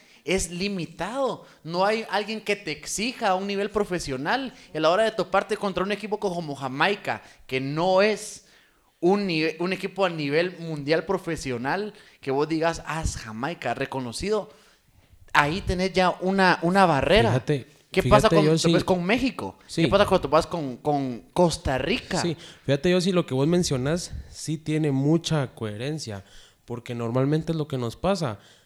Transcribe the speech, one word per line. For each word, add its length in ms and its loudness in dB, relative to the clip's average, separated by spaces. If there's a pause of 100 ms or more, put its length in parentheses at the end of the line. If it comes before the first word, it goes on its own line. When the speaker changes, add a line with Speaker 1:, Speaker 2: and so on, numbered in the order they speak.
(260)
Speaker 1:
es 260 -2
limitado? 960 -4 (180)
No 220 0
hay 260 0
alguien 300 -4
que 160 -2
te 160 -8
exija 560 -4
a 60 4
un 120 -4
nivel 240 -4
profesional. 800 -4 (200)
Y 40 -4
a 40 -2
la 100 6
hora 140 4
de 60 0
toparte 460 -2
contra 260 -2
un 100 -2
equipo 260 -6
como 360 -4
Jamaica, 680 -2 (240)
que 140 -2
no 400 2
es 440 -2 (540)
un 280 2
nive-, 340 0
un 100 -2
equipo 320 -4
a 60 2
nivel 500 -2
mundial 460 -2
profesional, 880 -4 (260)
que 120 -4
vos 180 2
digas, 360 0
"Ah, 180 -6
es 120 -2
Jamaica, 600 -6
reconocido", 720 -4 (840)
ahí 300 2
tenés 320 -2
ya 160 4 (120)
una, 420 4
una 240 6
barrera. 420 4
Speaker 2:
Fíjate, 380 0 (240)
Speaker 1:
¿Qué 100 0
Speaker 2:
fíjate, 80 4 (140)
Speaker 1:
pasa 60 6
cuando 220 6
Speaker 2:
yo 60 4
Speaker 1:
te 100 0
topas 140 4
Speaker 2:
sí. 40 -4
Speaker 1:
con 180 2
México? 540 -2 (100)
Speaker 2:
Sí. 160 -2
Speaker 1:
¿Qué 60 4
pasa 160 6
cuando 160 2
te 60 -4
topas 200 4
con, 300 -6
con 440 -2 (120)
Costa 440 2
Rica? 440 -2
Speaker 2:
Sí, 140 -2 (300)
fíjate, 240 0
yo 100 4
sí, 120 0
lo 160 2
que 80 -6
vos 120 2
mencionás 640 0 (200)
sí 260 -8
tiene 340 0
mucha 640 0
coherencia, 720 -8 (400)
porque 300 -10
normalmente 560 0
es 60 -2
lo 100 -4
que 100 -4
nos 180 -4
pasa. 440 -2 (260)